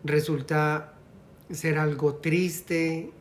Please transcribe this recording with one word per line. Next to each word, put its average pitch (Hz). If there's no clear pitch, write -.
resulta 151
ser 156
algo 147
triste 165